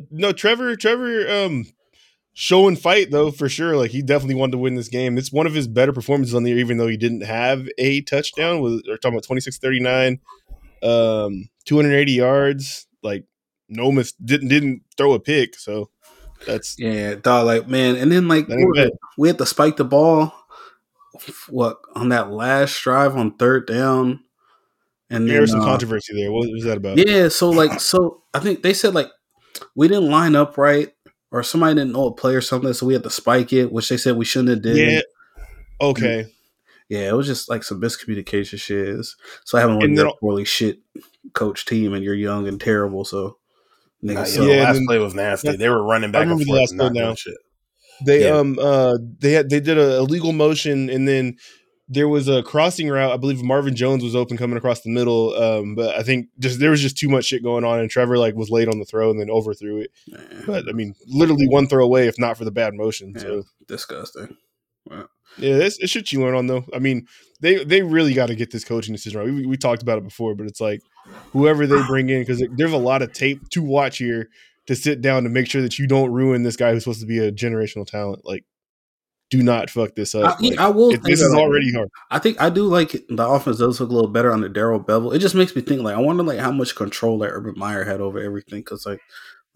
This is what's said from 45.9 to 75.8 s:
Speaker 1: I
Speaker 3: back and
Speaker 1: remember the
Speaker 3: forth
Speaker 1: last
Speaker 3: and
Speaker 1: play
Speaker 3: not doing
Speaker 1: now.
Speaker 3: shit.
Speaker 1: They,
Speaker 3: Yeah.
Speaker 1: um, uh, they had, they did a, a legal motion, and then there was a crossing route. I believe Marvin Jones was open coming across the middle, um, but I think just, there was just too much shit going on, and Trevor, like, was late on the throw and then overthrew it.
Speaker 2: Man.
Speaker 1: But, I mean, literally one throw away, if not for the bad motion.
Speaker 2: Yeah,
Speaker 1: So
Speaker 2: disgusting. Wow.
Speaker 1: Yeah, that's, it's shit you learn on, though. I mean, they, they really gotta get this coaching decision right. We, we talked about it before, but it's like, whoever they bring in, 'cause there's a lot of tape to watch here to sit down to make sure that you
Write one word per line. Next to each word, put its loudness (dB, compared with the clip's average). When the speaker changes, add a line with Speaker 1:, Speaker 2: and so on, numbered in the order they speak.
Speaker 1:
I -6
Speaker 3:
back 2
and 0
Speaker 1:
remember 0
the -2
Speaker 3:
forth 4
Speaker 1:
last 2
Speaker 3:
and -6
Speaker 1:
play 2
Speaker 3:
not -2
doing -2
Speaker 1:
now. -4
Speaker 3:
shit. -14
Speaker 1:
They, 6
Speaker 3:
Yeah. 4
Speaker 1:
um, 0
uh, 4
they 2
had, 4
they 2
did 2
a, 4
a 2
legal 0
motion, 0
and 0
then 0
there 0
was 0
a 2
crossing 0
route. 0
I -2
believe -4
Marvin 0
Jones 0
was -4
open -2
coming -4
across -2
the -8
middle, 0
um, -2
but -2
I -2
think -2
just, -4
there 4
was 2
just -4
too -2
much 2
shit -4
going -2
on, 0
and -2
Trevor, 2
like, 2
was -8
late 2
on -2
the -8
throw 0
and -2
then -6
overthrew -4
it. -10
Speaker 2:
Man. -20
Speaker 1:
But, -6
I -8
mean, -6
literally 4
one 4
throw 4
away, 4
if -4
not -2
for -10
the -4
bad -2
motion. -6
Speaker 2:
Yeah, -14
Speaker 1:
So -6
Speaker 2:
disgusting. -14
Wow. -18
Speaker 1:
Yeah, 0
that's, 0
it's -6
shit -6
you -2
learn 0
on, -2
though. -4
I -8
mean, -2
they, 2
they 4
really 2
gotta 0
get -6
this -10
coaching -6
decision -10
right. -4
We, -6
we -2
talked -2
about -2
it -8
before, -8
but -10
it's -14
like, -4
whoever 4
they 4
bring 0
in, 0
'cause -2
there's 0
a 0
lot 0
of -6
tape -4
to -4
watch 0
here -4
to -2
sit -2
down 2
to -4
make 0
sure -2
that -2
you -2